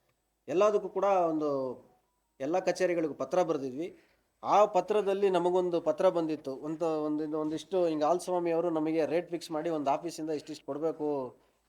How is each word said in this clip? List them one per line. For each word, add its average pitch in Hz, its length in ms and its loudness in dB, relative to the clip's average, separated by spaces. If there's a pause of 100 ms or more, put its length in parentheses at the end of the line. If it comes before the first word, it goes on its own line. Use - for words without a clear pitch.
(480)
ಎಲ್ಲದಕ್ಕೂ 190 420 2
ಕೂಡ 185 140 -4
ಒಂದು 151 800 0 (560)
ಎಲ್ಲ 156 200 -2
ಕಚೇರಿಗಳಿಗೂ 175 540 0
ಪತ್ರ 180 300 0
ಬರೆದಿದ್ವಿ. 139 560 -6 (440)
ಆ 160 220 6
ಪತ್ರದಲ್ಲಿ 196 640 2
ನಮಗೊಂದು 180 520 2
ಪತ್ರ 165 280 2
ಬಂದಿತ್ತು. 156 460 -2
ಒಂದು, 156 480 -4
ಒಂದು, 151 360 -2
ಒಂದಿಷ್ಟು 156 460 -2
ಹಿಂಗೆ 156 200 0
ಆಲ್ಸ್ವಾಮಿ 175 460 0
ಅವರು 170 180 0
ನಮಗೆ 160 360 0
ರೇಟ್ 170 240 0
ಫಿಕ್ಸ್ 170 220 -8
ಮಾಡಿ 156 180 -4
ಒಂದು 147 220 0
ಆಫೀಸಿಂದ 156 380 -4
ಇಷ್ಟಿಷ್ಟು 151 360 -8
ಕೊಡಬೇಕು 147 720 -4 (320)